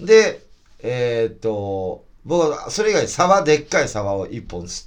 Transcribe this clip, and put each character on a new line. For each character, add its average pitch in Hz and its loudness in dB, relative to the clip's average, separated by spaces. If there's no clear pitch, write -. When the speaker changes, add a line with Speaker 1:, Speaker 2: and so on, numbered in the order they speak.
Speaker 1:
え。 - -12
Speaker 2:
で、 214 4
え 120 -2
ー - -20
っ - -20
と、 98 -6
僕 160 2
は 135 -6
そ 214 -2
れ 214 2
以 - 2
外、 139 0
サ 175 0
バ、 190 4
で 151 4
っ 147 -12
か 180 0
い 127 -4
サ 104 -6
バ 98 -2
を 95 -4
一 117 -12
本 87 -12
釣 - -14